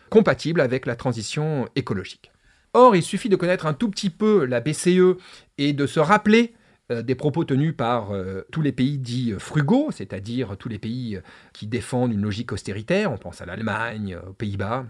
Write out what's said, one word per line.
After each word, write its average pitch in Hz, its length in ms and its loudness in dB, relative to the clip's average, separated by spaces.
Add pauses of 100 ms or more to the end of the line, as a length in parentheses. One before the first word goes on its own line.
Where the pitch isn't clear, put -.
compatibles 165 520 4
avec 127 240 0
la 120 100 -2
transition 131 800 -4
écologique. - 560 -6 (420)
Or, 240 220 8
il 165 80 2
suffit 208 260 -4
de 196 60 6
connaître 180 300 -2
un 156 80 0
tout 220 160 -2
petit 196 200 -4
peu 208 360 2
la 123 160 0
B 151 100 -2
C 180 260 2
E 185 200 6 (400)
et 143 160 0
de 143 120 0
se 135 140 0
rappeler, 214 540 4 (360)
euh, 117 120 -4
des 123 140 -2
propos 147 280 -2
tenus 156 320 0
par, 117 360 -2
euh, 95 380 -6
tous 160 120 -4
les 143 100 0
pays 139 260 0
dits, 120 360 -2
euh, 92 60 -6
frugaux, 214 520 0
c'est-à-dire 104 640 -8
tous - 120 -12
les 104 100 -8
pays, 113 380 -6
euh, 90 40 -12 (300)
qui - 160 -14
défendent 123 460 -2
une 101 80 0
logique 107 320 -4
austéritaire, 113 580 -2
on 110 60 -6
pense - 240 -14
à - 40 -12
l'Allemagne, 107 720 -6 (120)
aux - 20 -16
Pays-Bas, 104 580 -4